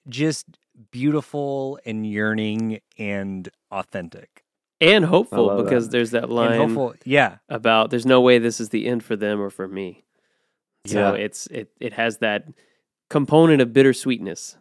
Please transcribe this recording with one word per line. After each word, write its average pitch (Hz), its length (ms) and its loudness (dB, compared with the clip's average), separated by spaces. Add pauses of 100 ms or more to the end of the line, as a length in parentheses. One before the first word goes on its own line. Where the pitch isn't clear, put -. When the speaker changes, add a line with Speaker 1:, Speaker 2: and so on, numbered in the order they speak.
Speaker 1:
just 143 380 -4 (460)
beautiful 139 920 -6
and 110 200 -8
yearning 107 720 -4 (200)
and 98 500 -8 (220)
authentic. 92 720 -12 (380)
Speaker 2:
And 180 240 6
Speaker 3:
I - 20 -2
Speaker 2:
hopeful, 170 400 2
Speaker 3:
love 101 160 0
Speaker 2:
because 120 220 0
Speaker 3:
that. 110 60 -10
Speaker 2:
there's 117 200 -2
that 117 140 -2
Speaker 1:
And 120 80 -8
Speaker 2:
line 117 260 0
Speaker 1:
hopeful, 117 340 -2 (120)
yeah. 127 320 2 (120)
Speaker 2:
about 113 400 0
there's 120 160 -4
no 127 160 6
way 123 180 6
this 117 200 -2
is 110 100 -10
the 110 180 -4
end 120 160 -4
for 113 120 -6
them 104 260 -4
or 101 80 -6
for 98 180 -12
me. 95 360 -12 (840)
So 101 300 0
Speaker 3:
Yeah. 104 80 -4
Speaker 2:
it's, - 240 -10
it, 120 220 -12 (100)
it 113 140 -8
has 117 240 -2
that 104 280 -2 (640)
component 151 520 4
of 120 80 2
bittersweetness 120 920 0